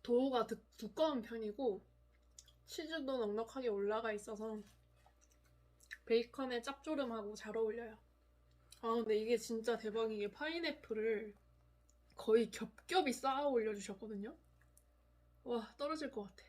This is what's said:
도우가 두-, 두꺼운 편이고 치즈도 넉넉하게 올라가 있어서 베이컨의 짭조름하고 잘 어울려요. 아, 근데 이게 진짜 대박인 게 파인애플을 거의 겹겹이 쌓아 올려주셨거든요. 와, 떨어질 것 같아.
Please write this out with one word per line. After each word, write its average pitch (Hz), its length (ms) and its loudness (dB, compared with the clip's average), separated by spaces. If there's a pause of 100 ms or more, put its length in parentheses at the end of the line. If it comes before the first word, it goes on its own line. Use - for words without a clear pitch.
도우가 240 460 2
두-, - 120 -4 (180)
두꺼운 285 440 0
편이고 220 600 -2 (800)
치즈도 302 520 -4
넉넉하게 226 500 -2
올라가 214 460 0
있어서 214 480 -6 (1400)
베이컨의 233 580 0
짭조름하고 247 720 -4
잘 214 200 -10
어울려요. 226 420 -2 (840)
아, 226 140 0
근데 220 220 2
이게 220 200 2
진짜 226 400 -2
대박인 220 420 -2
게 202 120 -2
파인애플을 226 1040 0 (800)
거의 220 340 6
겹겹이 294 640 2
쌓아 269 340 2
올려주셨거든요. 214 880 -2 (1080)
와, 240 340 -4
떨어질 294 340 -4
것 208 120 -6
같아. - 260 -16